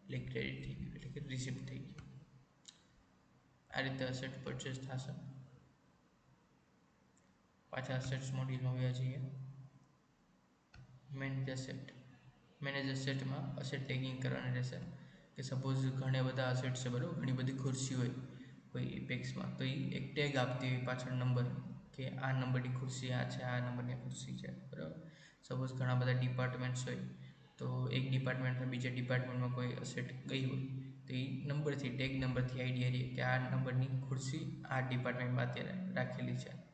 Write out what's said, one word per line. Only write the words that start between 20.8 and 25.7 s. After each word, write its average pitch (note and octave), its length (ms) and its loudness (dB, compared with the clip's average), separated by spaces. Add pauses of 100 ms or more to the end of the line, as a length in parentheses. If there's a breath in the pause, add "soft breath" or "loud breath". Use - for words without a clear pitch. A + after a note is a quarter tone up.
પાછળ B2+ 260 0
નંબર, B2+ 320 4 (520)
કે C3 140 -2
આ C3 220 0
નંબરની B2+ 380 4
ખુરશી B2+ 420 -2
આ B2+ 180 2
છે, - 120 -2
આ B2 280 0
નંબરની B2 240 -2
ખુરશી B2+ 440 -6
છે, B2+ 320 -8
બરાબર? - 420 -8 (320 loud breath)
સપોઝ C3 300 -2